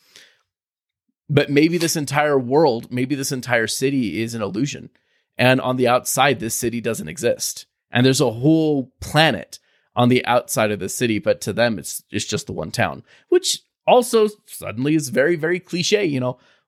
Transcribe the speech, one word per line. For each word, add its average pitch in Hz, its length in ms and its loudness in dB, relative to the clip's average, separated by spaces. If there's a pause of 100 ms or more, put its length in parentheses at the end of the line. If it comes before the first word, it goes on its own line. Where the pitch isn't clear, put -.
(1300)
But 143 220 2
maybe 160 260 4
this 165 180 -2
entire 147 440 0
world, 127 520 0
maybe 127 220 -2
this 139 180 -6
entire 123 360 -2
city 123 540 -2
is 113 120 -6
an 117 80 -6
illusion. 101 480 -4 (480)
And 127 240 4
on 127 160 -2
the 127 100 2
outside, 127 520 2
this 113 160 -6
city 117 260 -4
doesn't 110 260 -6
exist. - 600 -4 (240)
And 123 140 4
there's 135 160 4
a 127 100 2
whole 147 680 2
planet 151 600 0 (360)
on 123 140 4
the 123 160 2
outside 120 460 0
of 104 80 -4
the 95 100 -6
city, 113 300 0
but 104 220 0
to 107 120 -4
them, 113 240 0
it's, - 340 -12
it's - 140 -4
just 87 220 -6
the - 60 -8
one 80 180 -8
town, 80 320 -2 (260)
which - 320 0 (240)
also 226 420 4 (200)
suddenly 123 480 -4
is 147 140 -2
very, 143 260 2
very 165 240 -2
cliche. 180 460 -2
You 143 140 -2
know, 127 200 -4 (280)